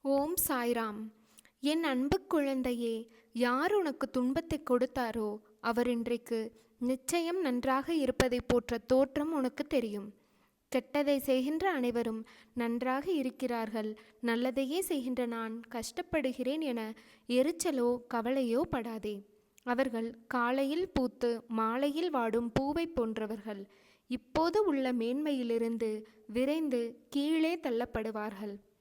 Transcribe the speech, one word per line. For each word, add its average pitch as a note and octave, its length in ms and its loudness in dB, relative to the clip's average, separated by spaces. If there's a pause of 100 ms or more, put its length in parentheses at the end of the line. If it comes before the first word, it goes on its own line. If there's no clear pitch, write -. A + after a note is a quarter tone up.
ஓம் C#4 260 2 (140)
சாய்ராம். A3+ 640 -2 (480)
என் D#4 240 0
அன்பு C#4+ 420 2
குழந்தையே, B3 880 0 (220)
யார் B3+ 400 2
உனக்கு F4 360 0
துன்பத்தை C#4+ 600 0
கொடுத்தாரோ, A#3 720 0 (220)
அவர் A#3 280 0
இன்றைக்கு A#3 720 -2 (180)
நிச்சயம் E4 640 0
நன்றாக C4 520 0
இருப்பதை B3+ 540 2
போன்ற A#3+ 300 2
தோற்றம் C#4 560 2
உனக்கு C4+ 300 -2
தெரியும். G#3+ 500 -2 (560)
கெட்டதை C#4 480 2
செய்கின்ற C#4 540 2
அனைவரும் A#3 540 0 (280)
நன்றாக B3 580 -2
இருக்கிறார்கள், A#3 840 -2 (240)
நல்லதையே B3+ 580 0
செய்கின்ற B3+ 460 -2
நான் A3+ 360 -6 (100)
கஷ்டப்படுகிறேன் C4 880 -2
என A#3 340 -4 (320)
எரிச்சலோ B3+ 720 2 (140)
கவலையோ A#3+ 480 2 (100)
படாதே. G#3+ 540 -6 (380)
அவர்கள் A#3 540 -2 (100)
காலையில் C4+ 640 0
பூத்து A#3+ 580 0
மாலையில் C#4 640 0
வாடும் A#3 400 0
பூவை D4 360 0
போன்றவர்கள். A3 800 -6 (400)
இப்போது E4+ 580 0
உள்ள C4+ 280 2
மேன்மையிலிருந்து A#3 1120 -2 (220)
விரைந்து B3+ 720 0 (100)
கீழே D#4+ 460 2
தள்ளப்படுவார்கள். A3 1120 -4 (160)